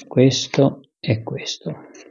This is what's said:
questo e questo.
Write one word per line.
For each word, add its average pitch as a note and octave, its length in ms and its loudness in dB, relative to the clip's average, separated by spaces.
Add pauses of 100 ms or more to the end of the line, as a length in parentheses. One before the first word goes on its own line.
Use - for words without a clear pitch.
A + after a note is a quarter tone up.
questo - 720 2 (180)
e A2+ 240 -2
questo. - 540 -10 (340)